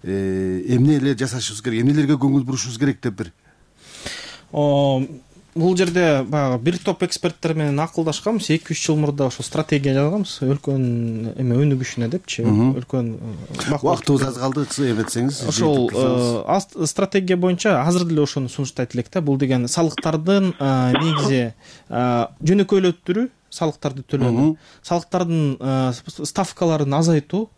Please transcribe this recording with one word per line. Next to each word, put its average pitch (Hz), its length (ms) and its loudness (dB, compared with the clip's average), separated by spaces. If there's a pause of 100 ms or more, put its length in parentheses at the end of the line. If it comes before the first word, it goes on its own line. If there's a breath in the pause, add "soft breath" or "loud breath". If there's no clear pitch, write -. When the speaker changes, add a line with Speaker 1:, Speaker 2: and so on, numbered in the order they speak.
Speaker 1:
Э, 95 640 -2
эмне 135 300 4
эле 131 180 0
жасашыбыз 117 480 -6
керек, 113 160 0
эмнелерге 143 400 4
көңүл 135 240 2
бурушубуз 127 320 -6
керек 139 240 0
деп 113 160 -4
бир? 92 160 -8 (1200 loud breath)
Speaker 2:
О, 139 500 2 (520)
бул 175 220 2
жерде 170 500 4
баягы 131 360 0
бир 175 160 0
топ 185 240 -2
эксперттер 175 520 -4
менен 147 260 0
акылдашканбыз. 165 720 -2
Эки-үч - 320 -4
жыл 156 120 2
мурда 143 280 0
ошол 123 200 -6
стратегия 139 480 0
жазганбыз. 160 380 0 (100)
Өлкөнүн 120 960 -2
эме 120 240 2
өнүгүшүнө 127 480 0
депчи. 160 320 -6
Speaker 1:
Мгм. 113 380 4
Speaker 2:
Өлкөнүн, 120 340 -4
э, - 560 -8
бакылап 143 140 -2
Speaker 1:
Убактыбыз 147 380 2
Speaker 2:
көрүн- 135 60 0
Speaker 1:
аз 123 100 -8
калды, 135 280 -2
кыса - 240 -4
эметсеңиз. 120 580 -2
Speaker 2:
Ошол, 139 420 2
Speaker 1:
Жыйынтык - 40 -10
кылсаңыз. 127 260 2
Speaker 2:
э, 120 260 0
аст-, 190 400 -2
стратегия 185 500 0
боюнча 180 460 2
азыр 175 220 2
деле 160 180 2
ошону 135 260 -2
сунуштайт 127 460 -6
элек 120 180 -4
да. 190 80 -2
Бул 143 180 0
деген 131 280 0
салыктардын, 170 920 0
э, 131 420 2
негизи, 143 540 0 (340 loud breath)
э, 120 380 0 (160)
жөнөкөйлөттүрүү, 190 880 2 (220)
салыктарды 143 540 -4
төлөөнү. 131 280 0
Speaker 1:
Мгм. 151 240 2 (260 soft breath)
Speaker 2:
Салыктардын, 165 800 0
э, 131 320 0
с-, - 360 -12
ставкаларын 156 680 0
азайтуу. 165 640 2